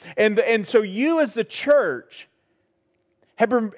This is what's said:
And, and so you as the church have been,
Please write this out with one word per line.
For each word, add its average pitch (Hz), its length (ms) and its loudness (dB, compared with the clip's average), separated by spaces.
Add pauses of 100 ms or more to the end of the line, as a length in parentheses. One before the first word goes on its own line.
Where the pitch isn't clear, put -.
(160)
And, 214 240 2
and 220 260 -2
so 220 160 2
you 254 380 -2
as 254 120 0
the 226 120 -4
church 220 840 -2 (1120)
have 220 140 0
been, 220 280 -2